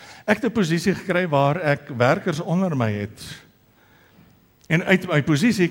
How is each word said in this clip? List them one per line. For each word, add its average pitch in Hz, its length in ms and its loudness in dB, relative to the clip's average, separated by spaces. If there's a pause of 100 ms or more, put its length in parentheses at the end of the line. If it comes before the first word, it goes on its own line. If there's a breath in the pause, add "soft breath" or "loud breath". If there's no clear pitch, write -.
(280 loud breath)
Ek 208 100 2
het - 80 -4
'n 208 60 0
posisie 170 420 0
gekry 180 340 -2
waar 143 300 2
ek 147 320 -2
werkers 143 500 0
onder 170 360 -2
my 113 160 0
het. - 500 -8 (1300 soft breath)
En 165 160 2
uit 185 240 2
my 151 160 2
posisie 170 460 2